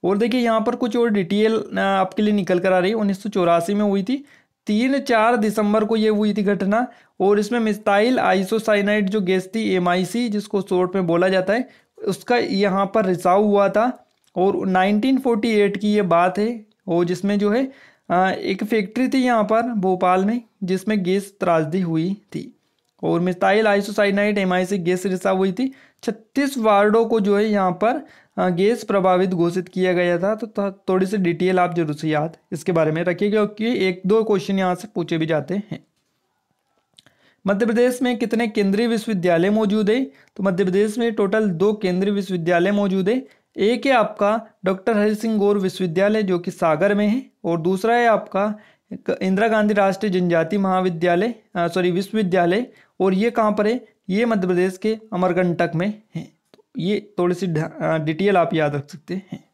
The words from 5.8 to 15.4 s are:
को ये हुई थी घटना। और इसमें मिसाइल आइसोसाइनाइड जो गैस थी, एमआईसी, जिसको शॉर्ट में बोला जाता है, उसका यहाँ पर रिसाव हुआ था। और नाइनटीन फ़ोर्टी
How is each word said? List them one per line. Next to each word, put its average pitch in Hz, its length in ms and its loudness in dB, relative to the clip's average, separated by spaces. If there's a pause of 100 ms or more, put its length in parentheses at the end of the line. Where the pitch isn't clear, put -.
को 220 120 0
ये 220 120 2
हुई 208 260 0
थी 214 80 -2
घटना। 202 440 0 (340)
और 202 180 4
इसमें 220 220 -2
मिसाइल 214 580 2
आइसोसाइनाइड 202 920 0
जो 214 120 -2
गैस 185 340 -2
थी, 214 200 -2
एमआईसी, 185 540 0
जिसको 202 320 -4
शॉर्ट 185 340 -2
में 190 120 -2
बोला 170 220 2
जाता 190 240 0
है, 254 160 -2 (300)
उसका - 380 -4
यहाँ 196 580 0
पर 214 120 2
रिसाव 185 380 2
हुआ 202 240 4
था। 226 380 -2 (300)
और 185 300 0
नाइनटीन 208 520 2
फ़ोर्टी 233 320 0